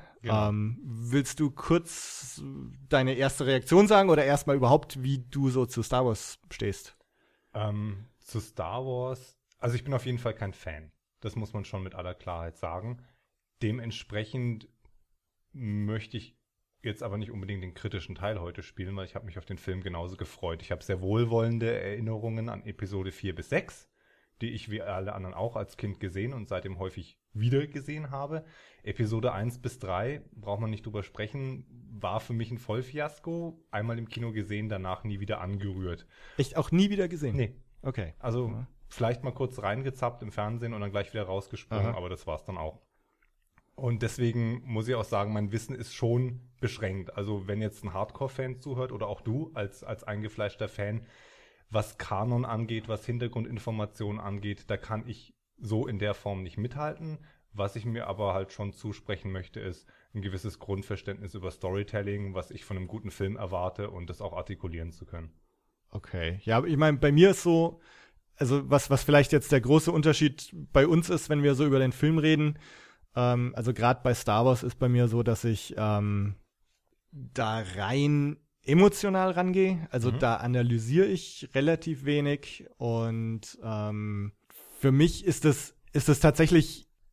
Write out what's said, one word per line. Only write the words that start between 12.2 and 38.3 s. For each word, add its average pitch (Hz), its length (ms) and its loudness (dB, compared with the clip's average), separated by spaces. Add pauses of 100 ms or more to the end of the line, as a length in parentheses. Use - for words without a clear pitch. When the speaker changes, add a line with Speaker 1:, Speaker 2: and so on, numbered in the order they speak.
Speaker 1:
sagen. 104 440 -8 (600)
Dementsprechend 113 1080 -4 (840)
möchte 107 680 -4
ich - 180 -16 (460)
jetzt 107 200 -6
aber 98 160 -6
nicht 107 120 -6
unbedingt 95 320 -8
den 90 120 -10
kritischen 92 400 -8
Teil 98 260 -4
heute 87 220 -10
spielen, 95 340 -10
weil 95 100 -8
ich - 80 -14
hab 98 100 -12
mich 92 140 -14
auf - 80 -12
den 92 120 -10
Film 92 240 -6
genauso 90 340 -8
gefreut. 82 460 -8
Ich - 80 -10
hab 82 120 -6
sehr 92 180 -4
wohlwollende 113 800 2
Erinnerungen 110 680 -4
an 107 160 -10
Episode 95 480 -6
vier 92 220 -6
bis 80 140 -12
sechs, - 400 -4 (520)
die 113 100 -4
ich 110 200 -10
wie 104 120 -6
alle 95 320 -6
anderen 95 200 -10
auch 113 220 -6
als 104 200 -8
Kind 101 240 -6
gesehen 98 320 -4
und 113 160 -10
seitdem 95 300 -6
häufig 92 400 -10 (140)
wieder 123 340 2
gesehen 147 440 -10
habe. 143 340 -6 (380)
Episode 110 500 0
eins 110 280 -4
bis - 180 -8
drei, 107 440 -4 (100)
braucht 104 280 -6
man 110 100 -2
nicht 107 160 -8
drüber 104 160 -6
sprechen, 131 640 -8 (320)
war 101 220 -4
für - 140 -8
mich 113 160 -4
ein 120 80 -8
Vollfiasko. 151 1120 -8
Einmal 113 280 -4
im 113 100 -8
Kino 113 240 -6
gesehen, 107 360 -4
danach 95 360 -6
nie 104 160 -4
wieder 104 200 -4
angerührt. 92 640 -6 (300)
Speaker 2:
Echt - 200 -2
auch 156 140 0
nie 190 200 6
wieder 196 180 0
gesehen? 147 280 -4
Speaker 1:
Nee. 113 200 -2 (260)
Speaker 2:
Okay. 107 360 -6
Speaker 1:
Also 120 300 -2